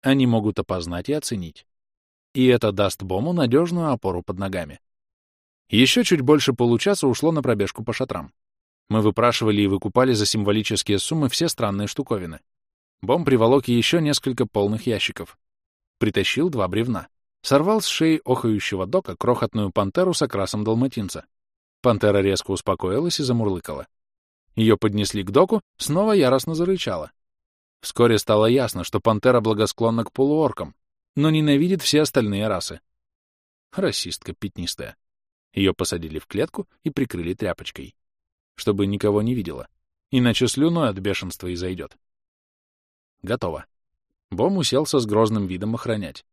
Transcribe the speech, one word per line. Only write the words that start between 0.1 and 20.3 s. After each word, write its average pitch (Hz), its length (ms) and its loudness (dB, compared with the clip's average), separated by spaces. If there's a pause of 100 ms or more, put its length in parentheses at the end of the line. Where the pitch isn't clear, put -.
могут 110 320 2
опознать 87 500 -6
и 143 40 0
оценить. 101 520 -8 (720)
И 127 100 4
это 120 260 4
даст 98 300 -2
Бому 98 320 -2
надёжную 160 580 0
опору 95 300 -4
под 92 160 -8
ногами. 90 420 -8 (880)
Ещё 131 360 4
чуть 160 180 2
больше 139 320 4
получаса 123 540 2
ушло 147 240 2
на 156 100 -2
пробежку 110 420 -2
по 117 80 -6
шатрам. 90 400 -6 (560)
Мы 107 140 2
выпрашивали 107 640 2
и 98 40 2
выкупали 107 460 2
за 104 140 0
символические 104 720 0
суммы 156 280 -2
все 165 220 -2
странные 104 380 -4
штуковины. 95 520 -6 (600)
Бом 143 240 0
приволок 131 420 4
ещё 120 320 2
несколько 139 460 -2
полных 104 400 -2
ящиков. - 540 -4 (580)
Притащил 113 520 0
два 110 180 -2
бревна. 104 400 -2 (340)
Сорвал 185 400 2
с - 60 -4
шеи 160 380 2
охающего 107 600 0
Дока 92 300 -4
крохотную - 560 -2
пантеру 165 420 0
с - 80 -2
окрасом 104 420 -2